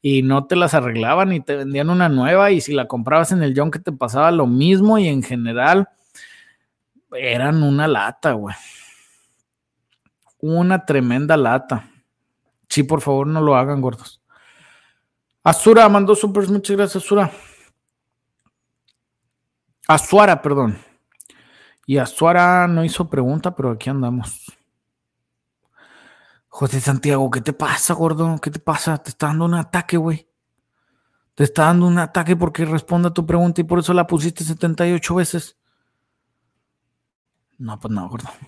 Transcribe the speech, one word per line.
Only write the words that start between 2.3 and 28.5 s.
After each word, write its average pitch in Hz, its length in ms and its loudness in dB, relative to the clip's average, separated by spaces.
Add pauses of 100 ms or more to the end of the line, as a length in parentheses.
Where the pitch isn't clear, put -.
y 180 120 2
si 147 120 -8
la 131 140 -2
comprabas 143 440 0
en 180 120 0
el 135 140 -2
junk 156 260 -4
te 175 80 -8
pasaba 135 400 0
lo 151 160 2
mismo, 190 500 4
y 190 100 2
en 139 140 -2
general 123 680 0 (1300)
eran 131 460 0
una 147 260 2
lata, 120 440 -2
güey. 104 240 -8 (1800)
Una 175 440 0
tremenda 139 540 0
lata. 127 540 -2 (760)
Sí, - 140 -2
por 147 200 -2
favor, 139 260 -2
no 156 120 -2
lo 147 160 2
hagan, 139 240 0
gordos. 123 400 -8 (1200)
Azura 220 460 8
mandó 202 260 4
supers, 202 340 -2
muchas 202 260 -2
gracias, 196 280 -2
Azura. 202 280 0 (2500)
Azuara, 180 540 4
perdón. 131 380 -2 (1040)
Y 139 120 0
Azuara 175 680 2
no 165 160 0
hizo 165 280 -4
pregunta, 147 440 -2
pero 131 140 -4
aquí 117 220 -6
andamos. 123 520 -6 (2000)
José 135 260 -4
Santiago, 135 500 -2
¿qué 127 100 -4
te 151 100 -4
pasa, - 440 -2
gordo? 160 440 -2
¿Qué 147 120 -8